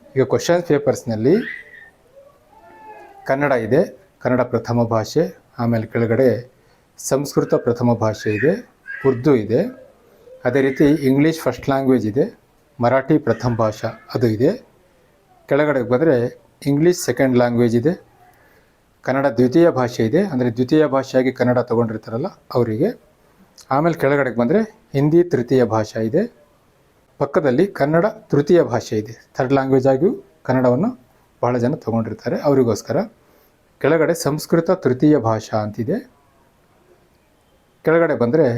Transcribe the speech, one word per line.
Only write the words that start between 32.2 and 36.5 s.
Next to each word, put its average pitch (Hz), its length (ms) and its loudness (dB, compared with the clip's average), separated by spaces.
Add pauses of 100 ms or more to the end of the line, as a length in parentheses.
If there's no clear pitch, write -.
ಅವರಿಗೋಸ್ಕರ. 123 500 0 (840)
ಕೆಳಗಡೆ 160 320 2 (120)
ಸಂಸ್ಕೃತ 165 440 -2 (140)
ತೃತೀಯ 147 320 4 (120)
ಭಾಷಾ 110 360 -2
ಅಂತಿದೆ. 117 320 -6 (1900)